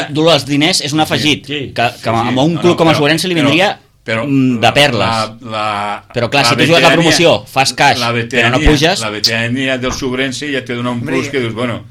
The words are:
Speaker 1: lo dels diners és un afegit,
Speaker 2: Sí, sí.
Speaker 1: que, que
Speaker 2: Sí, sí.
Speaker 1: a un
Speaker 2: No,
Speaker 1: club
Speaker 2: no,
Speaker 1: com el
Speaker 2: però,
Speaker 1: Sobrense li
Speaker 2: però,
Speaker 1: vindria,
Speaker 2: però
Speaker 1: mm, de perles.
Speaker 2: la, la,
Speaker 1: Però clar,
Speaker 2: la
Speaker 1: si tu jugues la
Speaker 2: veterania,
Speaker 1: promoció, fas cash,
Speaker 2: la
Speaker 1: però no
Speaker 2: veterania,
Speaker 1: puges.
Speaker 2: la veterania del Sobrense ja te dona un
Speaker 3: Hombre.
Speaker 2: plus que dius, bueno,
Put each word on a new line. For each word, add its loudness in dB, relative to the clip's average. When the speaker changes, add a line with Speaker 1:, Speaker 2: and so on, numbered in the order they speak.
Speaker 1:
lo 0
dels 2
diners 2
és -6
un 2
afegit, 0
Speaker 2:
Sí, -10
sí. -8
Speaker 1:
que, 0
que 0
Speaker 2:
Sí, -18
sí. -4
Speaker 1:
a 0
un 2
Speaker 2:
No, -4
Speaker 1:
club 4
Speaker 2:
no, 2
Speaker 1:
com 2
el 4
Speaker 2:
però, 0
Speaker 1:
Sobrense 0
li -2
Speaker 2:
però, 0
Speaker 1:
vindria, 2
Speaker 2:
però -4
Speaker 1:
mm, 2
de 4
perles. 0
Speaker 2:
la, -2
la, -4
Speaker 1:
Però -2
clar, 0
Speaker 2:
la 2
Speaker 1:
si 2
tu 2
jugues 4
la 4
Speaker 2:
veterania, 4
Speaker 1:
promoció, 2
fas 0
cash, 2
Speaker 2:
la -2
Speaker 1:
però -2
no -2
Speaker 2:
veterania, 2
Speaker 1:
puges. 2
Speaker 2:
la -4
veterania -2
del -4
Sobrense -4
ja -4
te -6
dona -4
un -4
Speaker 3:
Hombre. -4
Speaker 2:
plus -4
que -4
dius, -4
bueno, -6